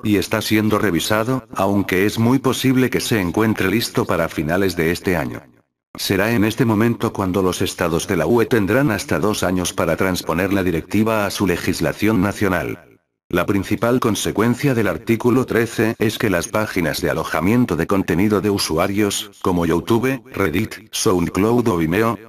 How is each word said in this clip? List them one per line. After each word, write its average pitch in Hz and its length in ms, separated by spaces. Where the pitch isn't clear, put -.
y 104 120
está 101 260
siendo 107 360
revisado, 107 760
aunque 98 500
es 107 140
muy 117 200
posible 127 520
que 85 100
se - 180
encuentre 95 520
listo 117 340
para 82 240
finales 87 480
de 82 140
este 90 260
año. 60 240
Será - 360
en 123 120
este 117 220
momento 113 480
cuando 95 260
los 92 220
estados 85 460
de 92 100
la 78 80
U 117 160
E - 40
tendrán 117 440
hasta 95 280
dos 98 240
años 90 300
para 85 240
transponer 90 560
la 98 100
directiva 101 640
a 95 60
su - 160
legislación 90 720
nacional. 90 640
La 87 140
principal 107 560
consecuencia 117 720
del 113 160
artículo 117 560
trece 110 540
es 107 180
que 110 140
las 85 180
páginas 92 540
de 80 80
alojamiento 85 640
de 82 100
contenido 95 540
de 104 80
usuarios, 98 840
como 87 240
YouTube, 110 560
Reddit, 98 600
SoundCloud 104 760
o 107 80
Vimeo, 98 420